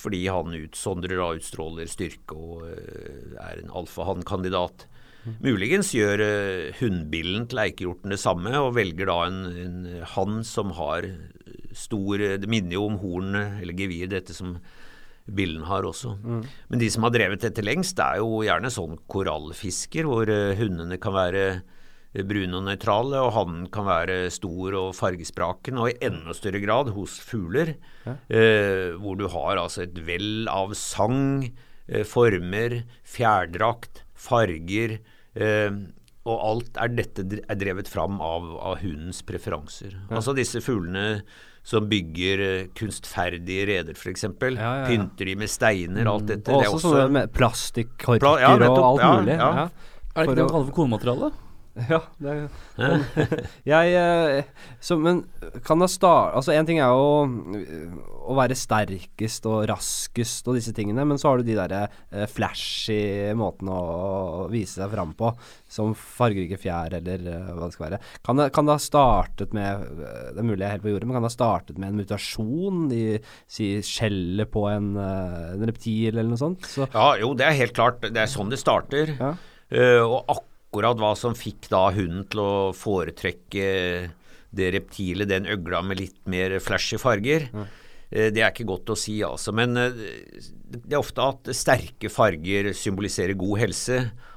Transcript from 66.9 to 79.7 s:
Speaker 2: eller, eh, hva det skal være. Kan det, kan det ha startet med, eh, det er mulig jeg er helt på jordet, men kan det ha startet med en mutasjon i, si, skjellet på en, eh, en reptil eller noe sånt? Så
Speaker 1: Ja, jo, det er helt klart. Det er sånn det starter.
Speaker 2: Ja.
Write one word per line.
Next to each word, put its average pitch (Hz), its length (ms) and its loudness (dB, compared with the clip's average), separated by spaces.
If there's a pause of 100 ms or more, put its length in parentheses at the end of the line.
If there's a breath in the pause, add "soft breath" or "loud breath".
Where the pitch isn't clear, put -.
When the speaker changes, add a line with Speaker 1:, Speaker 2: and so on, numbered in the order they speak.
Speaker 2:
eller, 90 320 -6
eh, 87 320 -8
hva 85 80 -4
det 82 80 -8
skal - 160 -10
være. - 100 -6 (220 loud breath)
Kan 123 140 0
det, 139 180 4
kan 147 120 4
det 147 120 6
ha - 0 -
startet 117 720 4
med, 101 300 -2
eh, 62 480 -10
det - 80 -10
er 117 80 0
mulig 98 160 0
jeg 98 80 0
er 104 60 -2
helt 95 100 -6
på 104 80 2
jordet, 107 160 -2
men 127 80 -2
kan 117 80 0
det 117 60 -4
ha - 20 -14
startet 95 420 0
med 95 140 -6
en 104 140 -2
mutasjon 147 760 -2 (120)
i, 110 260 0 (300 loud breath)
si, 101 340 -2
skjellet 101 680 0
på 104 220 0
en, 101 260 0
eh, 92 640 -4
en 110 80 -2
reptil 113 480 0
eller 113 160 0
noe 117 80 0
sånt? 165 320 -2
Så 135 240 -2
Speaker 1:
Ja, 120 240 8
jo, 123 160 0
det 131 160 4
er 143 140 4
helt 113 100 -2
klart. 123 260 4
Det 110 160 -4
er 110 140 2
sånn 120 240 -2
det 131 80 -6
starter. 139 560 2
Speaker 2:
Ja. 135 160 -2 (400 loud breath)